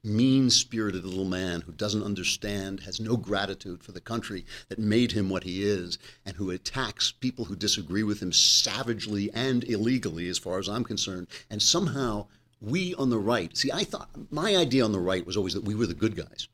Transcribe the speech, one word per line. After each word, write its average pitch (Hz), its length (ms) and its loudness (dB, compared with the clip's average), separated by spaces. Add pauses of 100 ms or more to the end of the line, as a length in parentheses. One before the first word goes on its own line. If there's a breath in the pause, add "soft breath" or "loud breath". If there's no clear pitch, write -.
mean-spirited 110 1000 4
little 95 220 -2
man 92 360 -2
who 82 100 -14
doesn't 104 320 -2
understand, 98 800 -4
has 95 180 -10
no 110 180 0
gratitude 95 680 -4
for - 80 -20
the 90 80 -12
country 107 460 -8 (220 loud breath)
that 98 100 -8
made 110 340 4
him 98 200 2
what 95 140 0
he 92 180 -4
is, 92 340 0 (300 loud breath)
and 87 80 -10
who 92 160 -2
attacks - 600 -2
people 123 340 -4
who 95 100 -6
disagree 95 480 0
with 104 180 0
him 92 100 -2
savagely 107 1000 2
and 123 300 2
illegally, 107 680 0
as 87 80 -4
far 92 220 -2
as 95 100 -6
I'm 113 140 -2
concerned. 95 440 -4 (220 loud breath)
And 104 140 -2
somehow, 135 640 2 (340 soft breath)
we 180 340 -2
on 131 140 2
the 117 80 4
right, 104 400 0
see, 139 140 2
I 170 120 -2
thought, - 260 -8 (200)
my 185 260 2
idea 131 300 4
on 107 60 2
the 98 80 2
right 90 260 0
was 92 120 -4
always 92 180 0
that 98 80 -4
we 104 100 -2
were 104 140 2
the 76 80 -4
good 104 200 0
guys - 380 -10